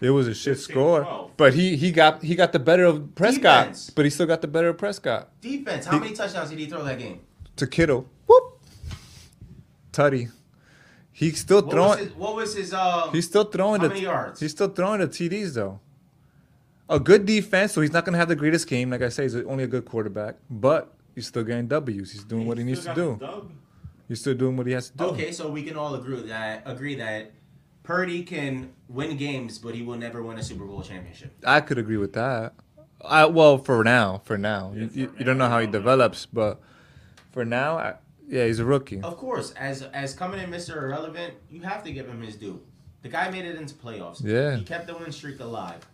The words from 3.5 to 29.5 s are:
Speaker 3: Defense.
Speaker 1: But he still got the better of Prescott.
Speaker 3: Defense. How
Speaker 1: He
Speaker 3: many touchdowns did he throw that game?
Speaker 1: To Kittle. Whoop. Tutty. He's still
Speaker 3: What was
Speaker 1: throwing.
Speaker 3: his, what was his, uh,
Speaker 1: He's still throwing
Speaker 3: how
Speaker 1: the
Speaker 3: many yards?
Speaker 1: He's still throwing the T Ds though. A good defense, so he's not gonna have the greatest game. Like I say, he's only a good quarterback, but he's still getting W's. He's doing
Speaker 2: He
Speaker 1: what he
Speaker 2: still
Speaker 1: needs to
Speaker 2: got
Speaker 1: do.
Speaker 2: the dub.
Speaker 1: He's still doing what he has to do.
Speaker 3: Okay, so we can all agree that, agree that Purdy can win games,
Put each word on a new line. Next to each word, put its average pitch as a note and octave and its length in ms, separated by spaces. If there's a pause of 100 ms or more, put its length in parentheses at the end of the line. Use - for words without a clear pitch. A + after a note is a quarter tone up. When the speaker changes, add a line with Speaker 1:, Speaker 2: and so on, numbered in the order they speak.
Speaker 3:
Defense. - 220
Speaker 1:
But D3+ 140
he D3 60
still E3+ 160
got D#3+ 160
the D#3+ 60
better E3 200
of E3+ 100
Prescott. G3 520 (100)
Speaker 3:
Defense. G#3+ 460
How F3 80
Speaker 1:
He D4+ 60
Speaker 3:
many G#3+ 140
touchdowns F3 360
did D#3 80
he D3+ 80
throw D3+ 180
that B2+ 140
game? G2 220 (360)
Speaker 1:
To C3+ 100
Kittle. D3 400 (200)
Whoop. - 340 (1300)
Tutty. C#3 380 (840)
He's D#3 280
still G3+ 220
Speaker 3:
What - 40
was - 80
Speaker 1:
throwing. G3 240 (100)
Speaker 3:
his, - 80
what G#3 200
was A3 180
his, F#3+ 200
uh, F3 360
Speaker 1:
He's E3+ 160
still G#3 180
throwing G3+ 360
Speaker 3:
how E3 80
Speaker 1:
the G3 60
Speaker 3:
many F#3+ 80
yards? D3+ 380
Speaker 1:
He's D3+ 100
still G3 180
throwing G3 320
the D#3+ 80
T E3+ 200
Ds F#3 260
though. G2+ 260 (1080)
A D3+ 120
good G3 260
defense, G#3 460
so D#3+ 80
he's D3+ 120
not E3 120
gonna F3 140
have E3+ 100
the E3+ 80
greatest D#3 320
game. B2+ 220
Like B2 120
I B2 60
say, C#3 160
he's A#2 100
only C3 300
a - 20
good A#2+ 200
quarterback, G#2+ 500 (140)
but B2+ 440 (200)
he's A#2+ 120
still A#2+ 160
getting A#2+ 260
W's. A2 440
He's G#2+ 120
doing A2+ 180
Speaker 2:
He A2+ 60
Speaker 1:
what A#2 100
he A#2+ 40
Speaker 2:
still B2 120
Speaker 1:
needs - 80
to - 40
Speaker 2:
got - 80
Speaker 1:
do. D#3+ 240
Speaker 2:
the C3+ 80
dub. F#3+ 260 (560)
Speaker 1:
He's A#2 120
still C3+ 140
doing C3 220
what B2 100
he B2+ 80
has B2+ 160
to - 80
do. E3+ 80
Speaker 3:
Okay, D#3 260
so E3 180
we D3 140
can D#3 120
all D3 200
agree B2 320
that, A2 360
agree C3+ 320
that G#2+ 360 (500)
Purdy F3 400
can C#3 500 (160)
win C#3 280
games, C3+ 420